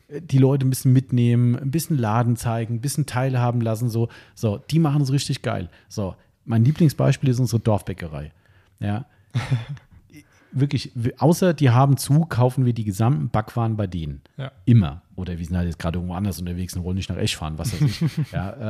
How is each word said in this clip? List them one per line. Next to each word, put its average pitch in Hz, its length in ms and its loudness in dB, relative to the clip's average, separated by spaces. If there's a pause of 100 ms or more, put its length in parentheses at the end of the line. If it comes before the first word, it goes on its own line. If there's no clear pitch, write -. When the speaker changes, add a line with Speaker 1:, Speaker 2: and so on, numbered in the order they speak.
Speaker 1:
äh, - 140 -10
die - 160 0
Leute 131 280 4
ein 131 40 2
bisschen 131 240 2
mitnehmen, 120 640 4
ein 135 140 -6
bisschen 160 260 -2
Laden 117 400 2
zeigen, 117 380 -4
ein 113 60 -6
bisschen 139 260 -2
teilhaben 123 540 0
lassen. 113 280 -2
So, 113 200 0 (260)
so, 104 220 -2 (120)
die 160 100 2
machen 147 220 2
es 131 100 0
richtig 139 300 -2
geil. 101 280 -4 (200)
So, 95 260 -6 (300)
mein 113 180 4
Lieblingsbeispiel 135 640 4
ist 120 100 0
unsere 117 200 0
Dorfbäckerei. 87 720 -4 (480)
Ja. 104 260 -4 (280)
Speaker 2:
<laughs> 117 140 -4 (1040)
Speaker 1:
Wirklich, 139 420 -2
wir, 117 260 -4
außer 170 320 4
die 139 180 4
haben 131 260 4
zu, 147 240 2
kaufen 127 440 0
wir 120 80 2
die 110 120 -6
gesamten 117 440 0
Backwaren 113 460 -2
bei 104 100 -2
denen. 78 360 -8 (160)
Speaker 2:
Ja. 139 160 -12 (100)
Speaker 1:
Immer. 87 380 4 (140)
Oder 87 220 -8
wir 85 80 -8
sind 90 120 -4
halt 87 100 0
jetzt 80 100 -6
gerade 85 200 -4
irgendwo 90 180 -6
anders 92 240 -4
unterwegs 87 360 -6
und 90 100 -6
wollen 92 100 -2
nicht 95 140 -4
nach 90 80 -4
Esch 104 180 -2
fahren, 78 220 -6
was - 160 -4
weiß 90 80 -4
ich. 143 200 0 (160)
Speaker 2:
<laughs> 151 140 -4
Speaker 1:
Ja, 92 200 -4
äh, - 180 -12